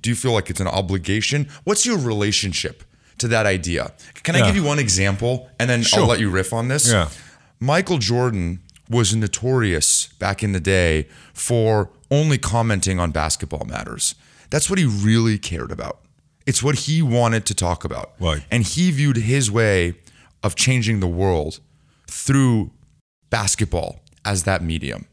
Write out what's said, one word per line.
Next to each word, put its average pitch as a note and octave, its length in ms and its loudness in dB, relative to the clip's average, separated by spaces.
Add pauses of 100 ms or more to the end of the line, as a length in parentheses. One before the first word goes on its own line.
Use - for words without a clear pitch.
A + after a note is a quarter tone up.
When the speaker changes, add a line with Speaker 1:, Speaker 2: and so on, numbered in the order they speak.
Speaker 1:
Do A#2 80 -4
you A#2 60 -2
feel A#2+ 160 -2
like G#2 180 0
it's F#2 120 -4
an F#2 60 -2
obligation? G2 800 -2 (160)
What's G#3 200 0
your A#3+ 120 0
relationship G#2 840 -2 (340)
to B2 100 -4
that A2+ 180 2
idea? F2 460 -2 (320)
Can E3 120 -2
I - 40 6
Speaker 2:
Yeah. A#2 80 6
Speaker 1:
give G2 80 4
you G3 80 2
one D3 160 0
example G2+ 720 0 (100)
and B2 100 0
then A#2+ 140 2
Speaker 2:
Sure. - 180 2
Speaker 1:
I'll - 60 4
let A#2 120 2
you G#2+ 100 2
riff F#2+ 240 -2
on A#2 140 -2
this? C3 240 0
Speaker 2:
Yeah. F2 180 2 (500)
Speaker 1:
Michael E3+ 380 0
Jordan G#2 640 -2 (300)
was A2+ 260 2
notorious A2 920 0 (100)
back G2 240 -4
in G#2 80 0
the F#2+ 80 -2
day E2 480 2 (260)
for A2 560 0 (200)
only C#3+ 280 2
commenting G2+ 640 0
on E2+ 120 0
basketball D#2 540 -4
matters. - 500 -8 (340)
That's D3+ 200 0
what G3 100 0
he E3 60 4
really A2 520 2
cared - 340 -8
about. - 280 -10 (460)
It's - 180 0
what C#3+ 120 2 (100)
he D#3+ 160 0
wanted A#2 460 2
to G2+ 60 -4
talk F2+ 300 -2
about. - 360 -8
Speaker 2:
Right. D#2 300 -2
Speaker 1:
And A#2 140 2
he F3 280 0
viewed C#3 260 0
his A#2+ 340 0
way G2 440 2 (460)
of - 140 -2
changing A2+ 460 2
the F2+ 60 0
world E2+ 520 0 (500)
through B2+ 640 2 (580)
basketball G#2 680 -2 (240)
as G2 200 -2
that F#2 200 0
medium. C#2 500 -4